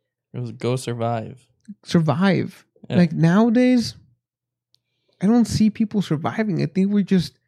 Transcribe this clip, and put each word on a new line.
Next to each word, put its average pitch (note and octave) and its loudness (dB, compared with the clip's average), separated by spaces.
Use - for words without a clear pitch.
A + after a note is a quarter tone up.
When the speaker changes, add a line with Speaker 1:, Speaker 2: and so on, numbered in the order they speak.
Speaker 1:
It B2 -10
was A#2 -8
go A#2+ -4
survive. A#2 -6
Speaker 2:
Survive. E3 0
Speaker 1:
Yeah. - 0
Speaker 2:
Like, F3 2
nowadays, A3+ 2
I F3+ -2
don't A3+ 4
see A3 2
people G#3 -2
surviving. E3 -2
I C#3+ 0
think F#3+ -2
we're G#3 2
just - 0